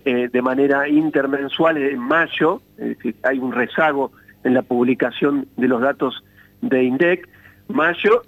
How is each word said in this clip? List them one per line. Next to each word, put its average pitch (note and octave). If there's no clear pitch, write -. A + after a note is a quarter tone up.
eh, B2
de B2
manera C#3
intermensual D3
en C#3
mayo, D#3
es A#2
decir, A#2
hay C3
un B2+
rezago C3+
en B2+
la B2+
publicación B2+
de B2
los B2
datos C3+
de B2+
indec, E3+
mayo E3+